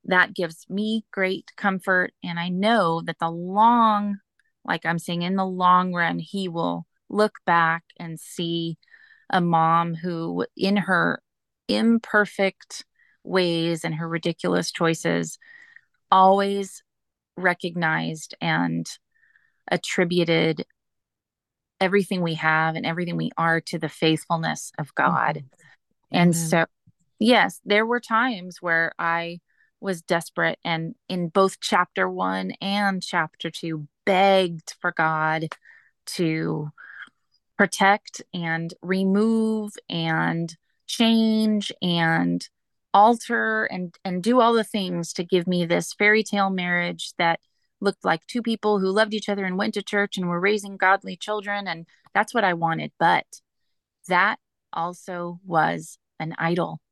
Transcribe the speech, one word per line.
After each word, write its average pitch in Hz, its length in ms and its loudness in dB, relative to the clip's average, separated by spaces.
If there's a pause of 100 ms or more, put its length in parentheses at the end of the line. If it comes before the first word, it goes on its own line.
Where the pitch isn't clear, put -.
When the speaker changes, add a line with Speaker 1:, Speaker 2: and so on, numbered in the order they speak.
Speaker 1:
that 185 280 2
gives 165 340 -6
me 214 440 -4
great 190 440 -4
comfort. 190 560 0 (120)
And 170 160 -6
I 175 80 -4
know 180 540 2
that 165 180 -8
the 165 100 -2
long, 208 880 2 (480)
like 170 200 -4
I'm 170 140 0
saying, 170 240 -4
in 185 140 -2
the 190 100 0
long 180 460 4
run, 170 260 0
he 185 300 -6
will 170 380 -4 (220)
look 208 260 2 (120)
back 170 380 2 (140)
and 165 200 -10
see 170 580 -6 (540)
a 185 100 2
mom 170 540 2
who, 170 520 -4 (100)
in 196 220 0
her 170 440 0 (460)
imperfect 208 1160 0 (380)
ways 170 600 0
and 165 100 -4
her 165 140 -6
ridiculous 175 640 -2
choices, 165 680 -2 (720)
always 196 720 4 (540)
recognized 165 1040 -4
and 165 460 -2 (840)
attributed 170 960 0 (1160)
everything 190 400 0
we 165 140 0
have 160 420 0
and 165 100 -6
everything 170 300 -4
we 160 200 -4
are 165 240 2
to - 180 -8
the 160 100 -4
faithfulness 160 920 -2
of 151 160 -8
God. 139 440 0
Speaker 2:
Mm-hmm. - 800 -14
Speaker 1:
And 175 180 6
Speaker 2:
Amen. - 0 -
Speaker 1:
so, 165 320 0 (520)
yes, 214 460 4
there 208 200 2
were 240 140 -2
times 220 640 -2
where 165 380 0
I 170 420 -4 (400)
was 185 220 -6
desperate 170 640 -2
and 165 300 -4 (140)
in 180 200 -4
both 190 320 4
chapter 185 480 0
one 185 520 -4
and 196 420 -2
chapter 165 480 -4
two 156 380 -8 (180)
begged 190 720 2
for 175 120 -2
God 160 560 0 (580)
to 160 640 -4 (880)
protect 202 640 2 (100)
and 165 480 -4
remove 214 920 0 (160)
and 165 680 -2 (300)
change 220 840 2 (100)
and 170 640 0 (460)
alter 220 720 4
and, 180 300 -8 (100)
and 180 180 -4
do 240 180 4
all 233 120 6
the 226 100 4
things 180 500 -4
to 185 120 -6
give 175 240 2
me 180 180 0
this 175 260 0
fairy 214 300 4
tale 202 260 0
marriage 175 720 -2
that 170 220 2 (400)
looked 196 240 -2
like 165 220 0
two - 140 -6
people 214 380 0
who 190 100 0
loved 208 240 2
each 214 160 -6
other 202 160 -2
and 185 140 -2
went 214 160 -2
to 202 80 -4
church 202 340 -2
and 180 120 -2
were 175 120 -2
raising 196 360 0
godly 190 400 0
children. 202 500 -6
And 170 200 -8 (280)
that's 208 180 0
what 233 120 0
I 185 100 2
wanted. 160 440 -4
But 170 280 2 (840)
that 185 280 2 (360)
also 175 720 -8
was 165 540 -2 (220)
an 160 180 -6
idol. 165 420 -2 (120)